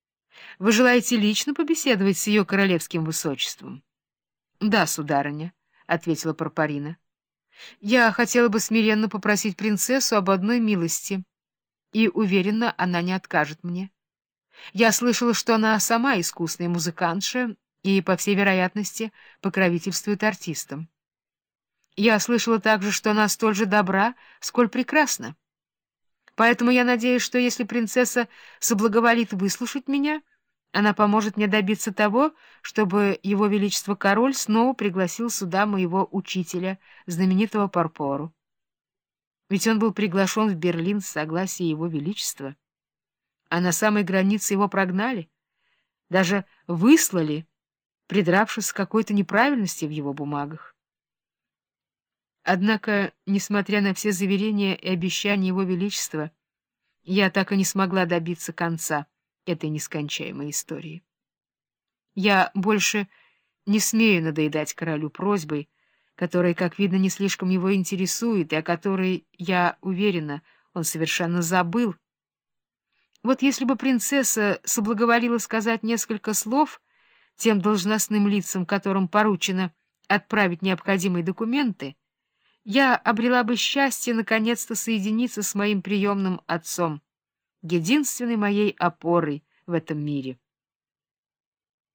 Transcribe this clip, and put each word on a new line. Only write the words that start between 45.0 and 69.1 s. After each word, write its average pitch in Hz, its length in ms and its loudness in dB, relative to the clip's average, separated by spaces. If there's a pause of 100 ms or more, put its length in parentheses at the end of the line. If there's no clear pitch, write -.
даже 190 340 0 (220)
выслали, 170 840 2 (600)
придравшись 190 640 2
к - 20 -10
какой-то 214 380 -2
неправильности 208 720 0
в 147 60 -4
его 147 200 -6
бумагах. 147 640 -8 (1700)
Однако, 202 720 0 (140)
несмотря 196 540 0
на 196 120 0
все 208 180 -2
заверения 196 640 0
и - 140 -8
обещания 185 600 -2
его 185 120 0
величества, 180 720 -4 (720)
я 190 260 2
так 190 220 -2
и 202 60 0
не 196 60 2
смогла 190 420 0
добиться 170 480 -4
конца 160 520 -4 (400)
этой 160 240 -6
нескончаемой 147 800 -8
истории. 156 540 -12 (1120)
Я 196 380 2
больше 202 540 0 (580)
не 208 140 2
смею 214 440 2
надоедать 151 500 -2
королю 156 360 -4
просьбой, 156 600 -4 (460)
которая, 180 380 0
как 170 240 -4
видно, 190 200 0
не 190 120 2
слишком 190 400 -4
его 185 240 0
интересует, 190 800 -2
и - 20 0
о 156 60 0
которой, 185 720 -2